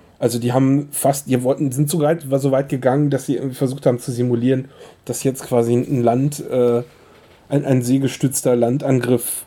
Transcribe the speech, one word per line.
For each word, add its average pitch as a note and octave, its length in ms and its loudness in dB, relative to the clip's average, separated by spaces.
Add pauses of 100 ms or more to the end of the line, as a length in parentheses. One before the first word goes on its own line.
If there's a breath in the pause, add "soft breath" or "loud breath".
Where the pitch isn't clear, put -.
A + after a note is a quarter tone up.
(180 soft breath)
Also A#2+ 220 -2
die A#2+ 120 -2
haben C3+ 380 2
fast, - 380 -2
die B2 160 2
wollten, C#3 260 0
sind C#3+ 180 0
so E3+ 120 0
weit, D3 300 0
war C#3 100 0
so C3+ 100 0
weit C3+ 180 0
gegangen, C#3 420 2
dass C#3 160 -2
sie C3+ 100 0
irgendwie C3 180 -6
versucht C3+ 320 -2
haben B2 140 2
zu - 100 -10
simulieren, B2 580 0 (360 loud breath)
dass - 180 -8
jetzt C3+ 220 -2
quasi A#2+ 300 2
ein B2+ 280 0
Land, C3 480 0
äh, A#2+ 320 2 (680 loud breath)
ein, C#3+ 160 0
ein B2+ 160 2
seegestützter B2+ 760 0
Landangriff, B2 920 0